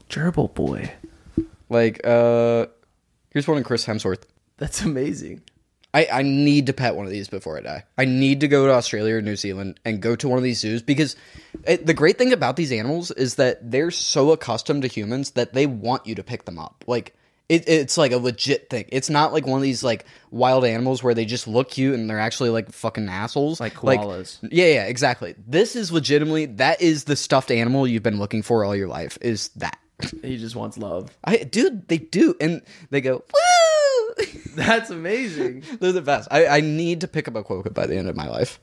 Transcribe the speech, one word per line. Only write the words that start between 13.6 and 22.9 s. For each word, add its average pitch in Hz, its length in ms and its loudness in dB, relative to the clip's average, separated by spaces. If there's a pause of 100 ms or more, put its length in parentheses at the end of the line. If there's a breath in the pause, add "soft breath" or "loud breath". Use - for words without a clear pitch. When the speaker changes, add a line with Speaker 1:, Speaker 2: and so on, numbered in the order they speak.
Speaker 2:
they're 151 200 0
so 147 420 2
accustomed 143 500 0
to 127 60 -2
humans 117 440 -6
that 120 200 -2
they 135 140 2
want 120 400 -4
you 107 100 -6
to - 80 -10
pick 120 200 -10
them 87 160 -12
up. - 260 -16
Like, 117 280 -4 (340)
it, 165 200 2
it's, 160 300 2
like, 139 140 4
a 127 60 2
legit 123 520 -2
thing. 113 220 -6
It's 135 180 -4
not 151 220 2
like 151 160 0
one 131 100 0
of 135 60 0
these, 131 180 -2
like, 117 220 -2 (260 soft breath)
wild 127 340 4
animals 123 380 0
where 123 120 2
they 113 100 0
just 117 240 -6
look 120 220 0
cute 131 260 0
and 113 120 -4
they're 107 120 -4
actually, 117 300 -2
like, 113 200 -2
fucking 107 380 -6